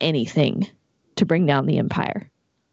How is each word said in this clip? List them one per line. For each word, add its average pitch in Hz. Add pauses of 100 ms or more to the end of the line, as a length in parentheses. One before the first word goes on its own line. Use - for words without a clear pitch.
anything 151 (480)
to -
bring 165
down 139
the 147
Empire." - (440)